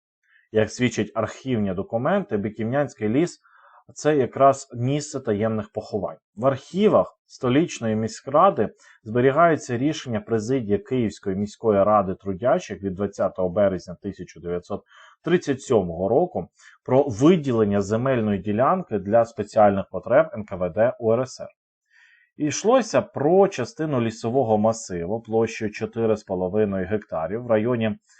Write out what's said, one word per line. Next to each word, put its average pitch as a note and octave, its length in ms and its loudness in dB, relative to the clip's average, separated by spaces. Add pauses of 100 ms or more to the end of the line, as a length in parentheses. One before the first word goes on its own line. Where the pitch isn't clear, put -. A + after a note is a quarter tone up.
(520)
Як G#2+ 200 2
свідчать A#2 440 -2
архівні A2 580 -2
документи, A#2+ 640 -2
Биківнянський A2 720 -4
ліс — D3+ 300 0 (540)
це D3+ 240 0
якраз C3+ 560 2
місце C3+ 460 -4
таємних A2 500 -2
поховань. F#2+ 480 -8 (180)
В A2 100 -4
архівах D#3+ 800 0
столичної B2 720 -2
міськради B2+ 720 0 (340)
зберігаються C3 760 2
рішення C3 420 -4
президії A2 600 -2
Київської G2+ 560 -4
міської G#2 480 0
ради G2+ 320 2
трудячих G2+ 680 -4
від G2 100 -4
двадцятого F#2+ 560 -4
березня F#2 520 -2
тисяча F#2 380 -12
дев'ятсот F2 440 -8 (400)
тридцять D#3 380 0
сьомого F#2 480 0
року A#2 380 0 (380)
про C3 180 4
виділення A#2+ 800 2
земельної A2 580 0
ділянки A#2 600 0
для G#2+ 260 4
спеціальних G2+ 680 2
потреб C3 420 0
Н G#2+ 120 -10
К G2 100 -12
В F2+ 140 -2
Д A2 300 0
У A2+ 120 0
Р A#2 100 2
С - 220 -10
Р. - 60 -16 (880)
І D3 80 -4
йшлося G#3 560 2
про E3+ 460 2
частину D3 540 -4
лісового A2+ 560 0
масиву G#2 640 -2
площею A2 500 -2
чотири A2 460 -2
з - 60 -14
половиною F#2+ 640 -2
гектарів G2+ 560 -6
в B2 40 -12
районі A2+ 500 0 (220)